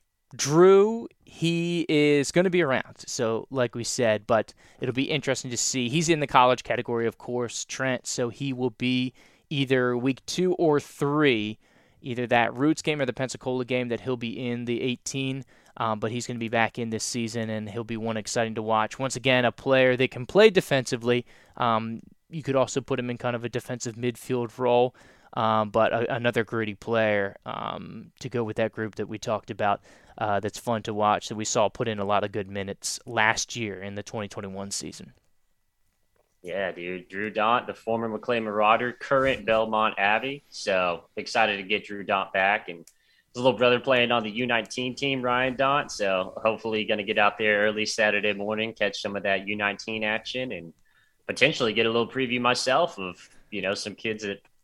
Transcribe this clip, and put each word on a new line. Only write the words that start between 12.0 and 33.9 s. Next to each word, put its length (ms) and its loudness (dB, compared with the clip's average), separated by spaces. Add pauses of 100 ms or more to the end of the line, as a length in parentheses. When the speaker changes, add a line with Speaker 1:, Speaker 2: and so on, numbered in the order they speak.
Speaker 1:
either 260 -6
that 280 2
Roots 260 2
game 200 -2
or 40 0
the 80 -4
Pensacola 520 -4
game 240 -2
that 100 -2
he'll 180 -4
be 320 -6
in, 160 -4
the 160 -2
eighteen. 640 -4 (320)
Um, 220 -2
but 120 -2
he's 140 -6
gonna 140 -8
be 100 -4
back 300 0
in 100 -4
this 140 -4
season, 460 -4
and 200 -6
he'll 140 -8
be 140 -6
one 200 -2
exciting 380 -2
to 80 -4
watch. 340 0
Once 200 -4
again, 280 2
a 60 4
player 460 4
that 140 2
can 140 -10
play 240 8
defensively. 760 0 (320)
Um, 440 0 (280)
you 120 -10
could 140 -2
also 260 2
put 160 -4
him 120 -6
in 80 -6
kind 180 -4
of 80 -6
a 60 -4
defensive 460 -8
midfield 600 -4
role, 380 4 (380)
um, 360 2
but 240 4
a, 200 0
another 300 0
gritty 320 -4
player, 720 0
um, 760 -10
to 100 -10
go 140 -2
with 140 -6
that 160 0
group 220 -8
that 120 -6
we 100 -10
talked 320 -6
about, 320 0 (360)
uh, 240 0
that's 180 -6
fun 240 -2
to 100 -6
watch, 360 2
that 60 -8
we 100 -6
saw 240 2
put 180 -4
in 120 -4
a 60 -2
lot 200 2
of 80 -6
good 160 -6
minutes 560 -8
last 500 0
year 260 -8
in 140 -10